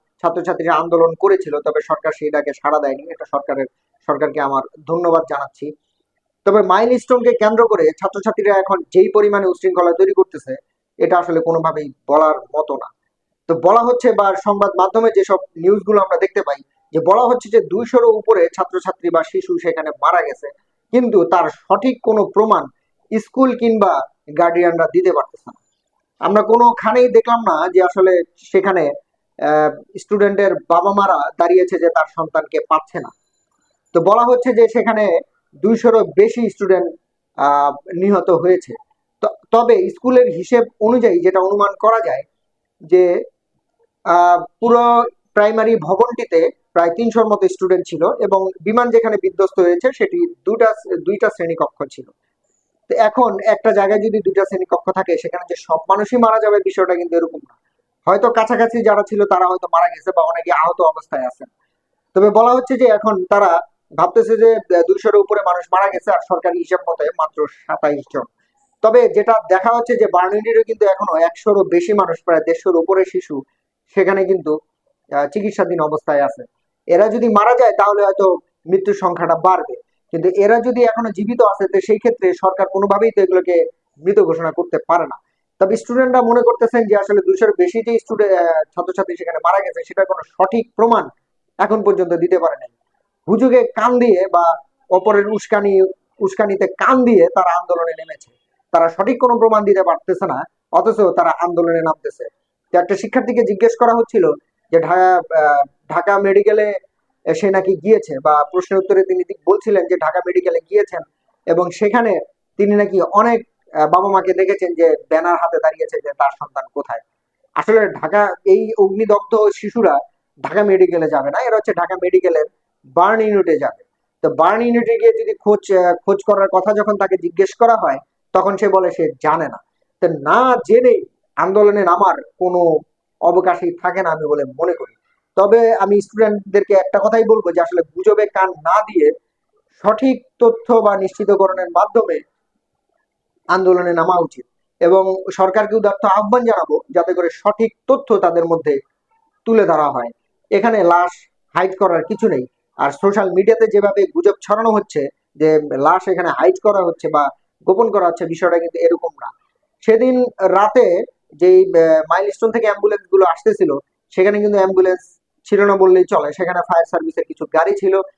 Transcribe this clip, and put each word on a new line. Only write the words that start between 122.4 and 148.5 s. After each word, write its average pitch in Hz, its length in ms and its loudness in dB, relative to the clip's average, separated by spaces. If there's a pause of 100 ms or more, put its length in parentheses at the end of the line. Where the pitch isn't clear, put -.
বার্ন 180 360 2
ইউনিটে 190 380 0
যাবে। - 260 -8 (380)
তো 151 120 -2
বার্ন 190 280 2
ইউনিটে 240 360 0
গিয়ে 453 140 4
যদি 453 220 -6
খোঁজ, - 380 -2
আহ, 180 220 2 (100)
খোঁজ 196 220 0
করার 196 260 2
কথা 185 200 0
যখন 208 240 -2
তাকে 190 200 -2
জিজ্ঞেস 175 380 -4
করা 233 220 2
হয়, 147 220 -2 (340)
তখন 185 240 0
সে 208 120 -2
বলে 185 220 2
সে 165 220 -4 (100)
জানে 156 260 -2
না। 113 80 -14 (440)
তো 170 80 2
না 185 480 0
জেনেই 240 480 2 (320)
আন্দোলনে 202 480 2
নামার 175 380 2 (160)
কোনো 175 380 0 (440)
অবকাশই 175 500 0 (120)
থাকে 180 200 -2
না 170 80 -2
আমি 156 160 -4
বলে 143 180 -2
মনে 160 300 -4
করি। - 200 -14 (420)
তবে 226 380 4
আমি 196 260 0
স্টুডেন্টদেরকে 202 760 -2
একটা 190 240 2
কথাই 220 260 2
বলবো 208 280 2
যে 170 80 0
আসলে 170 220 -2
গুজবে 208 440 0
কান 190 240 -2
না 170 320 -2
দিয়ে 160 280 0 (720)
সঠিক 247 400 0 (160)
তথ্য 226 340 2
বা 208 240 2
নিশ্চিতকরণের 190 800 0
মাধ্যমে 208 460 0 (1300)
আন্দোলনে 180 440 2
নামা 170 320 0
উচিত - 220 -14 (340)
এবং 190 340 2 (180)
সরকারকে 208 440 0
উদাত্ত 202 280 0
আহ্বান 208 400 0
জানাবো 180 360 0 (100)
যাতে 170 240 0
করে 175 180 -2
সঠিক 214 420 -2 (120)
তথ্য 254 320 0
তাদের 170 260 0
মধ্যে 160 340 -2 (640)